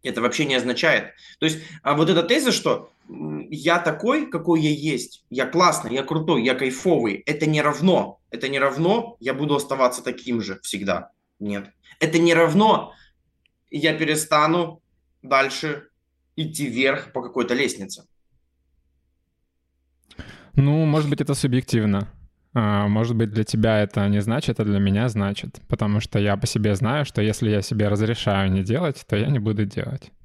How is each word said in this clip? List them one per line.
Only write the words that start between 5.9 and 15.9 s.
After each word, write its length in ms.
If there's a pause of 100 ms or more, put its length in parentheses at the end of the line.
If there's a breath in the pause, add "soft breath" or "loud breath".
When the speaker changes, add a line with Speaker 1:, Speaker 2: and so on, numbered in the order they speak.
Speaker 1:
я 100
крутой, 400
я 100
кайфовый, 600 (120)
это 200
не 140
равно, 600 (100)
это 180
не 100
равно, 640
я 140
буду 220
оставаться 460
таким 380
же 220
всегда. 480 (300)
Нет. 300 (300 soft breath)
Это 180
не 160
равно, 580 (800 loud breath)
я 260
перестану 840 (400)
дальше 680 (480)